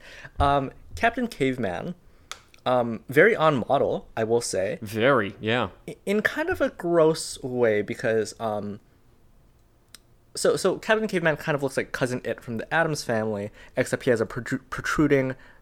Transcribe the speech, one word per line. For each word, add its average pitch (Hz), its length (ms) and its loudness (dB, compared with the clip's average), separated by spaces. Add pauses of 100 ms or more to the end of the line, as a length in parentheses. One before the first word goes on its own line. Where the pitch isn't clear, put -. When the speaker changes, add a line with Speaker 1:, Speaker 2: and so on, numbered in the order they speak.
(400)
Speaker 1:
Um, 139 320 2 (240)
Captain 233 320 0
Caveman, 127 680 -2 (720)
um, 120 420 0
very 175 280 6
on 151 320 2
model, 131 480 0
I 113 80 0
will 117 160 2
say. 95 420 -4
Speaker 2:
Very, 110 580 2
yeah. 113 280 0 (180)
Speaker 1:
I-, - 100 -12 (100)
in 208 160 0
kind 320 280 -2
of 349 100 -4
a - 100 0
gross 160 720 2
way 120 400 2
because, 110 580 -2
um, 104 400 -6 (1500)
so, 170 220 2
so 170 220 0
Captain 220 300 0
Caveman 165 280 2
kind 151 200 -2
of 139 60 -4
looks 135 140 -4
like - 160 -2
Cousin 123 320 -2
It - 160 -4
from 113 180 -8
the - 140 -6
Addams 156 300 0
Family, 107 480 -2 (260)
except 127 280 -2
he 131 60 4
has 113 100 2
a 107 60 2
protru-, 123 340 -6 (100)
protruding 135 640 2 (280)